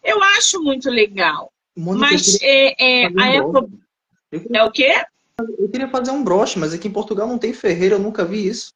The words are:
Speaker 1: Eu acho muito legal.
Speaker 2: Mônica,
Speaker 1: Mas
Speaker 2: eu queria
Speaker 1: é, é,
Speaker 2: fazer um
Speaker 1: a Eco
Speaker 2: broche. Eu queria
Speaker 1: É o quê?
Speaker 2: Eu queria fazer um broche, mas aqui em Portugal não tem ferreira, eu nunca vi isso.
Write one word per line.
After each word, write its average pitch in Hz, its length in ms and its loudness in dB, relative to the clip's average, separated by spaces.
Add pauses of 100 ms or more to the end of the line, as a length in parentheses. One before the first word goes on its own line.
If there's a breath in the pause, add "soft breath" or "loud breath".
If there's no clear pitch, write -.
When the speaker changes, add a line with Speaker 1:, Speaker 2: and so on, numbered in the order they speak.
Speaker 1:
Eu 392 180 0
acho 392 400 2
muito 269 280 -2
legal. 196 600 0 (240)
Speaker 2:
Mônica, 190 360 0
Speaker 1:
Mas - 240 2
Speaker 2:
eu - 40 -2
queria 269 400 4
Speaker 1:
é, 254 260 2
é, - 40 -2
Speaker 2:
fazer 175 60 -6
um 196 60 2
Speaker 1:
a 254 140 4
Eco 277 160 0
Speaker 2:
broche. - 200 0 (600)
Eu - 100 -8
queria 233 180 -2
Speaker 1:
É 339 40 6
o 339 80 2
quê? 294 220 2 (640)
Speaker 2:
Eu 202 100 0
queria 254 200 -6
fazer 254 220 -4
um 277 120 -4
broche, 196 360 0
mas 156 140 -2
aqui 170 140 -8
em 190 40 -6
Portugal 202 360 -4
não 247 120 -4
tem 226 140 -4
ferreira, 190 420 0
eu 196 40 0
nunca 208 260 -2
vi 196 220 -4
isso. - 280 -8